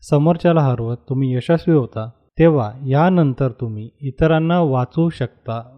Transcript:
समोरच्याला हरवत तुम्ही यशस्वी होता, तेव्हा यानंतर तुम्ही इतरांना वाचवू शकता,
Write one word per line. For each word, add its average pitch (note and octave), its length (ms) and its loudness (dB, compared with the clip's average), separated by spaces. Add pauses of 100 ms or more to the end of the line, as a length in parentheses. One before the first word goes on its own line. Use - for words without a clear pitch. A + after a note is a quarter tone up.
समोरच्याला E3 600 2
हरवत A#2+ 340 -2 (120)
तुम्ही C3 260 -2
यशस्वी D#3+ 400 0
होता, A2+ 340 -2 (300)
तेव्हा D3+ 320 4 (160)
यानंतर C#3 680 2
तुम्ही A2 360 -10 (120)
इतरांना D#3+ 600 0
वाचवू D3+ 500 0
शकता, A#2 520 -10 (160)